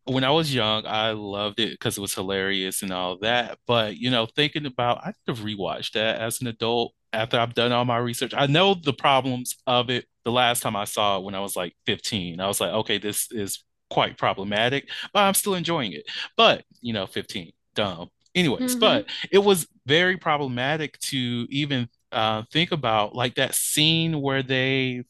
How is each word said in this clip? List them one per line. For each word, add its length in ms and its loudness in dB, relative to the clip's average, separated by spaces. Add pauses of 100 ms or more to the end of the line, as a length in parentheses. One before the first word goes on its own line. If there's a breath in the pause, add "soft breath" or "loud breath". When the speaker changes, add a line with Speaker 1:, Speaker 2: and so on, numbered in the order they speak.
Speaker 1:
when 200 0
I 80 4
was 220 2
young, 320 2
I 260 0
loved 480 -4
it 200 -2
'cause 180 -2
it 40 -6
was 120 -4
hilarious 680 -2
and 120 -6
all 260 -4
that. 460 -2
But, 320 0
you 140 -4
know, 140 2
thinking 400 -2
about, 380 -2
I 100 -10 (140)
need 80 -4
to 80 -10
rewatch 500 -6
that 280 -2
as 200 -4
an 60 -4
adult 460 -2 (200)
after 260 0
I've 160 0
done 160 2
all 140 2
my 120 0
research. 380 -4
I 120 4
know 280 6
the 180 -2
problems 600 2 (100)
of 240 2
it 160 -2 (200)
the 60 0
last 300 4
time 140 -2
I 100 -2
saw 320 0
it 60 -6
when 120 -8
I 40 -4
was, 160 -6
like, 200 -4 (100)
fifteen. 540 -4
I 80 0
was 140 0
like, 100 0
"Okay, 280 0
this 320 -6
is 320 -8 (260)
quite 280 0
problematic, 720 0 (240 loud breath)
but 80 4
I'm 120 4
still 220 0
enjoying 380 -2
it." 120 -14 (300 loud breath)
But, 300 6 (160)
you 120 -4
know, 140 -2
fifteen, 440 -8 (220)
dumb. 360 -4 (260)
Anyways, 400 2
Speaker 2:
Mm-hmm. 40 -4
Speaker 1:
but 300 4 (220 loud breath)
it 80 8
was 280 4 (200)
very 300 4
problematic 840 -2
to 500 -4
even, 400 -2 (220)
uh, 400 0
think 200 0
about, 440 0
like, 200 -2
that 200 0
scene 680 2
where 220 -2
they 680 -2